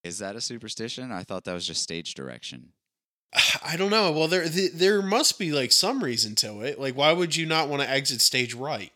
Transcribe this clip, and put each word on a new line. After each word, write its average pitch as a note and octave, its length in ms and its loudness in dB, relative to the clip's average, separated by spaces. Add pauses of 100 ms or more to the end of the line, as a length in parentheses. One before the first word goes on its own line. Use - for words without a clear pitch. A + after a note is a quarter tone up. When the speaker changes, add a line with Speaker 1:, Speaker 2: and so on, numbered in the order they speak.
Speaker 1:
Is E2+ 160 -10
that G2+ 180 -8
a A#2 40 -12
superstition? A#2 720 -8
I F2+ 100 -6
thought F#2 220 -8
that F2+ 100 -6
was F2 120 -6
just - 160 -4
stage E2 320 -6
direction. B1 580 -14 (640)
Speaker 2:
<sighs> - 280 2
I D#3+ 140 -4
don't G3 140 0
know. G#3 200 4
Well, D#3 180 2
there, E3+ 200 2
th-, F3+ 240 0
there G3 300 4
must G#3+ 360 2
be, E3 140 -2
like, C3 200 0
some A#3 300 2
reason A2 340 -2
to G#2+ 260 -4
it. C3+ 180 -4
Like, C3 160 -2
why D3+ 160 8
would E3+ 240 2
you D#3+ 80 0
not D#3+ 240 2
wanna C#3+ 160 0
exit C3+ 380 0
stage B2 320 2
right? A#2+ 420 -8